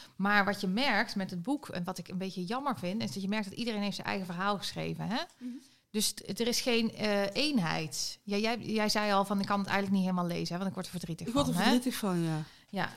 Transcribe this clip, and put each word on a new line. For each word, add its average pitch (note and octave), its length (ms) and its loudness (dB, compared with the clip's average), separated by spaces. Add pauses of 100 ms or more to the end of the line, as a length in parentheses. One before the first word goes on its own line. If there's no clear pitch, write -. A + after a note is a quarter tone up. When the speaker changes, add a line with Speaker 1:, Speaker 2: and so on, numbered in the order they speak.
(160)
Speaker 1:
Maar G3+ 280 6
wat G3+ 160 0
je G3+ 60 0
merkt G#3+ 500 2
met F#3+ 140 -2
het F3+ 120 -6
boek, C#4 260 -2
en F3 160 -4
wat F3+ 140 -4
ik E3+ 100 -10
een F#3 100 -6
beetje F#3 260 -4
jammer B3 340 -2
vind, F#3+ 240 -2
is A3 100 -2
dat G3 100 -4
je G3 60 -2
merkt G#3 200 0
dat - 100 -8
iedereen A3+ 240 -2
heeft G3+ 120 -2
zijn - 120 -8
eigen G3 200 -2
verhaal F#3 320 0
geschreven, D#3+ 500 -4
hè? G#3+ 80 0 (220)
Speaker 2:
Mhm. B3 120 -8 (400)
Speaker 1:
Dus G#3+ 220 0
t-, - 280 -8
er A3+ 60 0
is A#3+ 140 2
geen, A#3 340 2
eh, G#3 260 2 (120)
eenheid. E3 880 0
Ja, G3+ 140 -2
jij, A3 220 0
jij G#3+ 300 0
zei G#3 240 2
al G3 120 6
van, G3+ 160 0
"Ik G3 60 0
kan G3+ 120 2
het G3 100 -2
eigenlijk G3 340 2
niet F#3 80 2
helemaal F3 260 0
lezen, E3+ 160 -2
hè, E3+ 40 -2
want F#3+ 120 -4
ik F3+ 60 -4
word F#3 120 -4
er - 60 -12
verdrietig E3+ 340 -6
Speaker 2:
Ik A3+ 60 -2
word C#4+ 140 4
er D#3+ 60 2
Speaker 1:
van", E3+ 100 2
hè? A3+ 80 6
Speaker 2:
verdrietig B3 300 2
van, F#3 200 0
ja. D#3+ 220 0 (280)
Speaker 1:
Ja. F#3 260 -2